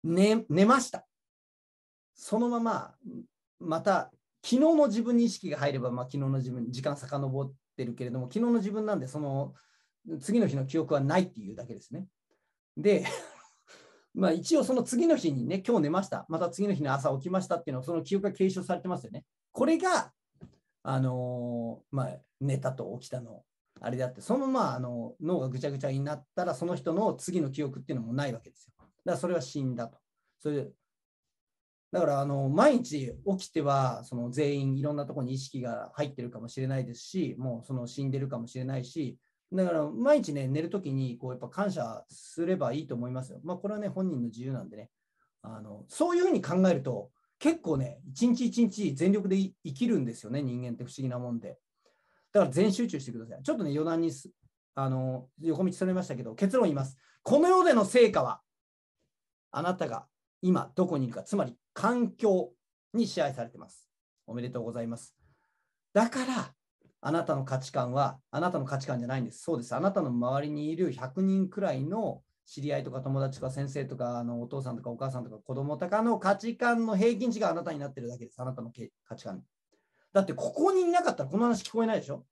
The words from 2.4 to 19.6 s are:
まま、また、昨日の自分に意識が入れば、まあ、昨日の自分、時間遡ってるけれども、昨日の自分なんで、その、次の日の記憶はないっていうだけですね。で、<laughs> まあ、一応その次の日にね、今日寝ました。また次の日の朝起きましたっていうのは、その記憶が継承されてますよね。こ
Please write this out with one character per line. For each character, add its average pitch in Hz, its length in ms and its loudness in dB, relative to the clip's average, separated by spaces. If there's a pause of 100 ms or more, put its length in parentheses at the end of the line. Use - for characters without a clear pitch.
ま 240 120 0
ま、 226 340 -2 (640)
ま 165 220 -4
た、 185 300 2 (320)
昨 - 140 2
日 - 20 6
の 302 300 8
自 220 140 0
分 240 140 2
に 240 80 6
意 233 60 4
識 185 200 -8
が 143 80 -4
入 139 160 2
れ 131 40 -2
ば、 123 120 -2
ま 123 120 -4
あ、 - 40 -4
昨 - 60 -14
日 143 60 -4
の 135 100 0 (100)
自 127 120 -2
分、 123 200 -6
時 123 120 -8
間 143 140 -2
遡 139 460 -4
っ 135 100 -6 (240)
て 131 80 -6
る 117 100 -6
け 131 100 -6
れ 123 60 -6
ど 127 80 -4
も、 127 80 -6
昨 - 80 -16
日 214 60 0
の 240 140 2
自 208 160 0
分 214 160 -2
な 208 100 0
ん 147 40 -2
で、 131 60 -6
そ 151 140 -8
の、 139 340 -2 (680)
次 226 200 0
の 196 60 4
日 139 100 0
の 131 100 -2
記 160 120 -2
憶 156 160 0
は 139 60 4
な 147 180 4
い 190 60 4
っ - 60 -2
て 113 100 -16
い 101 120 -12
う - 20 -12
だ 117 120 -12
け 113 80 -12
で 101 60 -16
す - 140 -18
ね。 185 120 -8 (720)
で、 180 280 4 (560)
<laughs> - 540 -20
ま 185 140 4
あ、 165 40 6
一 180 240 2
応 269 80 6
そ 269 100 0
の 247 80 2
次 247 240 2
の 320 100 8
日 160 160 0
に 123 120 0
ね、 185 220 -2
今 240 100 4
日 156 80 4
寝 143 60 2
ま 185 120 2
し 196 60 -8
た。 - 200 -6
ま 160 100 -2
た 170 120 0
次 202 180 -2
の - 60 2
日 139 80 -2
の 135 100 0
朝 135 180 2
起 135 140 0
き 175 60 -4
ま 190 100 2
し 185 80 -6
た 175 80 0
っ - 80 -6
て 147 60 -6
い - 20 -4
う - 20 -4
の 127 60 -4
は、 131 40 -10
そ 170 100 -4
の 160 80 -2
記 190 140 -2
憶 196 80 0
が 190 80 0
継 190 160 2
承 185 140 -2
さ 180 120 -2
れ - 60 -6
て 185 80 -6
ま 180 100 -2
す - 60 -12
よ - 60 -14
ね。 - 140 -14 (280)
こ 262 140 2